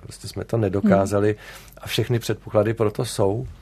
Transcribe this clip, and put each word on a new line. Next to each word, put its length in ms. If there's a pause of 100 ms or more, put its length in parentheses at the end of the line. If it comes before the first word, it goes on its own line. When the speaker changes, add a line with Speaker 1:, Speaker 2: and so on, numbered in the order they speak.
Speaker 1:
prostě 260
jsme 160
to 120
nedokázali 720
Speaker 2:
Hmm. 540
Speaker 1:
a 40
všechny 320
předpoklady 560
pro 160
to 140
jsou, 420 (160)